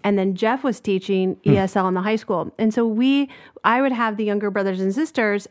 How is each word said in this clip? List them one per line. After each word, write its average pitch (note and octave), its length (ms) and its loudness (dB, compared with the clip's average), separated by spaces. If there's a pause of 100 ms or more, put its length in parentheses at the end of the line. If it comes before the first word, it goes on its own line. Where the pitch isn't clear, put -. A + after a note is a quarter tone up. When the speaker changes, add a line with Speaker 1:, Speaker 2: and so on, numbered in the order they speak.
Speaker 1:
And G#3 140 2
then F#3+ 160 0
Jeff A3+ 280 0
was A#3+ 160 -2
teaching F#3+ 640 -2
Speaker 2:
Hmm. D3+ 80 6
Speaker 1:
E - 40 6
S F#3+ 180 0
L F#3+ 140 2
in F#3 60 0
the F3+ 80 -2
high G#3+ 140 0
school. F#3 420 -4
And A3 160 0
so A#3 120 2
we, C4 440 2 (340)
I A#3 160 4
would C4+ 120 2
have A3+ 260 -2
the A3 60 -2
younger G#3 260 0
brothers G3 280 -2
and F#3+ 160 0
sisters, G#3+ 560 -2